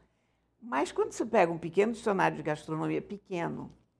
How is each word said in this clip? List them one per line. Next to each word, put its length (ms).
Mas 320
quando 200
você 120
pega 260
um 80
pequeno 340
dicionário 440
de 60
gastronomia 580
pequeno, 720